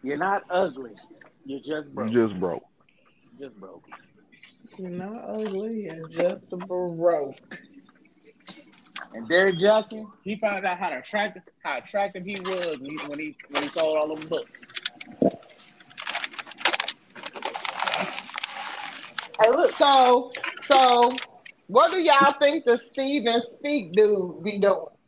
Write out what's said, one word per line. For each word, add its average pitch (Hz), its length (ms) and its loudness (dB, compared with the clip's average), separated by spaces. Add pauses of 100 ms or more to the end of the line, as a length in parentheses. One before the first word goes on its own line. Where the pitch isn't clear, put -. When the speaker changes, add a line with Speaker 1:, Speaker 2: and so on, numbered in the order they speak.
Speaker 1:
You're 143 140 -6
not 196 320 -2
ugly. 139 420 -4 (540)
You're 135 140 -10
just 143 360 -10
broke. 117 160 -4
Speaker 2:
You 117 160 4
just 95 120 -6
broke. 90 240 -4 (760)
Speaker 1:
Just 131 200 -18
broke. 92 240 -20 (960)
Speaker 3:
You're 185 140 -12
not 196 360 -12
ugly. 214 580 -8
You're 160 220 -14
just 175 420 -2
broke. 175 880 -2 (1800)
Speaker 1:
And 113 140 -12
Derrick 180 300 4
Jackson, 214 500 0 (160)
he 208 120 -6
found 202 300 -4
out 180 120 -2
how 180 140 -4
attractive, 185 520 -6 (200)
how 147 140 -6
attractive 190 480 -6
he 202 160 -8
was 180 380 -4
when 139 120 -12
he, 156 60 -10 (100)
when 147 120 -10
he, 156 160 -10 (140)
when 143 140 -4
he 147 60 -8
sold 156 280 0
all 156 180 -2
them 156 120 -12
books. - 380 -8 (4000)
Speaker 3:
Hey, 220 120 8
look. 269 240 4
So, 262 560 6 (320)
so 254 480 6 (560)
what 302 240 6
do 370 60 -2
y'all 285 360 6
think 294 320 2
the 233 120 4
Steven 254 640 -2 (120)
Speak 262 400 -4
dude 185 500 2
be 208 160 -4
doing? 196 260 2 (220)